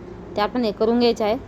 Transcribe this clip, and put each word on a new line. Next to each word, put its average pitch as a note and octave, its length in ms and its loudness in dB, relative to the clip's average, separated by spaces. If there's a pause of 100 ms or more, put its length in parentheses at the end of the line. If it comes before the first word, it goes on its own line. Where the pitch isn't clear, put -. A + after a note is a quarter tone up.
(340)
त्या G#3 100 0
आपण A#3+ 200 -2
हे G#3 80 0
करून A3 260 2
घ्यायच्या A#3 280 2
आहेत. A3 200 0